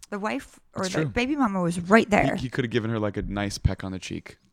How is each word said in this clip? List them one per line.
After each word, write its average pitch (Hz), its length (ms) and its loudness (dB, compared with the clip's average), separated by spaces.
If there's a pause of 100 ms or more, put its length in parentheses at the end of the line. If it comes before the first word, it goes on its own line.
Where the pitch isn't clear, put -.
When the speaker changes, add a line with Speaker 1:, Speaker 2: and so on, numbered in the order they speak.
Speaker 1:
The 208 100 -6
wife 220 400 -6 (160)
or - 100 -2
Speaker 2:
It's 180 80 -4
Speaker 1:
the 156 100 0
Speaker 2:
true. 139 80 -2
Speaker 1:
baby 254 240 0
mama 202 260 0
was 170 180 0
right 190 300 6
there. 131 260 4
Speaker 2:
He, - 80 -4
he 127 60 -4
could 131 160 -2
have 113 60 -4
given 113 200 0
her, 113 80 0
like, 104 180 -2
a 101 40 -2
nice 98 360 -4
peck - 260 0
on 95 80 -8
the 92 80 -8
cheek, - 380 -12 (160)